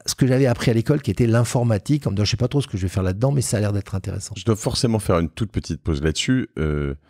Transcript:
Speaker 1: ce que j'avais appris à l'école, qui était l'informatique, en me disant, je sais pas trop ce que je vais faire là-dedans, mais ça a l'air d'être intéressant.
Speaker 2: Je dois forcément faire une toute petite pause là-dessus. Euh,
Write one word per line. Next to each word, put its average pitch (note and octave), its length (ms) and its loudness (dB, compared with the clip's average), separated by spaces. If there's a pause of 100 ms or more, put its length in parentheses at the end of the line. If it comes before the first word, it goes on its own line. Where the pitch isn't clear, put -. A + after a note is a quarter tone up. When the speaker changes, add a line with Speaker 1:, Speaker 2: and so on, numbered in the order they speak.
Speaker 1:
ce - 80 -4
que C3+ 140 2
j'avais C3 180 4
appris B2 240 2
à A2+ 60 2
l'école, C#3+ 260 2
qui - 80 -4
était A2+ 180 2
l'informatique, A#2+ 800 2
en F#2+ 60 0
me G2 60 -2
disant, G#2 80 2
je - 60 -2
sais A2 60 0
pas B2 100 0
trop C#3+ 140 0
ce - 60 -6
que G#2+ 100 -6
je F#2 60 -2
vais F#2+ 60 0
faire F#2+ 140 -2
là-dedans, G2+ 280 0
mais C#3+ 100 0
ça A2+ 160 -2
a G2+ 40 2
l'air G#2 120 0
d'être G2 220 -4
intéressant. F#2 420 -8
Speaker 2:
Je - 80 -14
dois A2+ 100 2
forcément A2 440 0
faire G2 200 2
une E2+ 100 0
toute - 220 -6
petite E2+ 300 -6
pause D2 220 -2
là-dessus. A#2+ 460 0 (100)
Euh, D2 340 -2 (160)